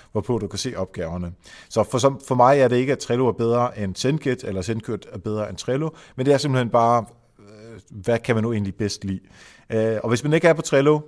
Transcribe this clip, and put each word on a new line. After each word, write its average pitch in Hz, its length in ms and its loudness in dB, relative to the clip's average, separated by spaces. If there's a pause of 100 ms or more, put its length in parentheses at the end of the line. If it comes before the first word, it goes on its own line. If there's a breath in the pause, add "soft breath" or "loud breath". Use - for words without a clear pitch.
(120 loud breath)
hvorpå 110 260 -2
du 101 80 -6
kan 95 120 -10
se 127 180 -6
opgaverne. 87 560 -6 (360 loud breath)
Så 110 140 2
for, 127 160 -2
som, 135 300 2
for 131 60 0
mig 131 260 6
er 127 80 6
det 123 80 2
ikke, 131 160 2
at 123 60 -2
Trello 123 300 0
er 107 40 2
bedre 120 460 0
end 95 180 -6
Zenkit, 135 480 -2
eller 95 180 -6
Zenkit 110 500 -6
er 104 60 -14
bedre 107 300 -4
end 95 80 -12
Trello, 147 340 -4 (260 loud breath)
men 131 100 -2
det 143 80 6
er 135 40 4
simpelthen 131 320 0
bare, 120 340 4 (340)
øh, 107 420 -20 (100)
hvad 117 280 -2
kan 117 160 -2
man 110 100 0
nu 120 80 -2
egentlig 101 220 -2
bedst 101 300 -6
lide? 98 160 -6 (500 loud breath)
Øh, 110 320 0
og 120 60 -4
hvis 120 160 0
man 147 80 -2
ikke 165 160 4
er 165 40 8
på 156 100 -2
Trello, 151 460 4